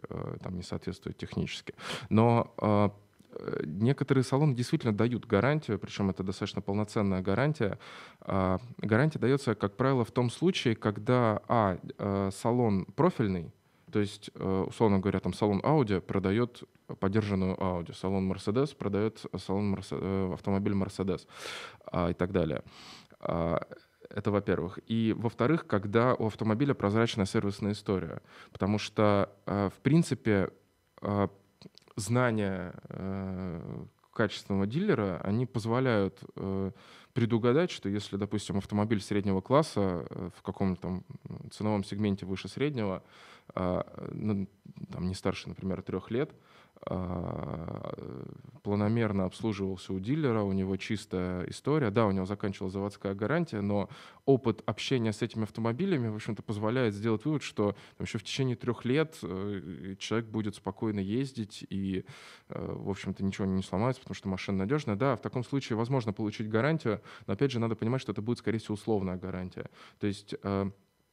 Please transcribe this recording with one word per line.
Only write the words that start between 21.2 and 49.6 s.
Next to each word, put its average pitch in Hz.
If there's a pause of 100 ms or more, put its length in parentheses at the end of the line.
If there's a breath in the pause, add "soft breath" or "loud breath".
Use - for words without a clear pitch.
а, 87
и -
так 90
далее. 80 (580 loud breath)
А, 82 (500)
это 101
во-первых. 95
И 113
во-вторых, 120
когда 110
у 113
автомобиля 113
прозрачная 107
сервисная 101
история. 92 (320 loud breath)
Потому 101
что, 104 (180)
э, 98
в -
принципе, 120 (520)
э, 101 (720)
знания, 104 (160)
э, 92 (280)
качественного 101
дилера, 117
они 113
позволяют, 113 (160)
э, 95 (420 loud breath)
предугадать, 120
что -
если, 98
допустим, 101
автомобиль 104
среднего 98
класса, 98
э, -
в -
каком-то 95
там, 90 (260)
м, -
ценовом 107
сегменте 101
выше 92
среднего, 113 (520 loud breath)
а, -
ну, 101 (440)
там, 90
не 92
старше, -
например, 92
трёх 92
лет, 139 (540 soft breath)
а, 87
э, 64 (380)
планомерно 104
обслуживался 95